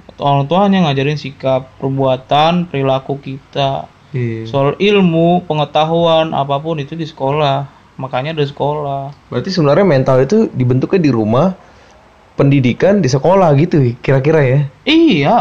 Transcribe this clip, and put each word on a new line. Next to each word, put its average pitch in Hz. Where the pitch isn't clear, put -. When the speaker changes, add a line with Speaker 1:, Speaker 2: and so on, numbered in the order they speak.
Speaker 1:
Orang 143
tua 180
hanya 185
ngajarin 143
sikap, 135
perbuatan, 139
perilaku 135
kita. 139
Speaker 2:
Iya. 113
Speaker 1:
Soal 139
ilmu, 180
pengetahuan, 160
apapun 143
itu 139
di 160
sekolah. 139
Makanya 135
ada 147
sekolah. 139
Speaker 2:
Berarti 123
sebenarnya 175
mental 131
itu 214
dibentuknya 127
di 151
rumah, 120
pendidikan 139
di 147
sekolah 160
gitu 175
ya, 123
kira-kira 143
ya? 131
Speaker 1:
Iya. 240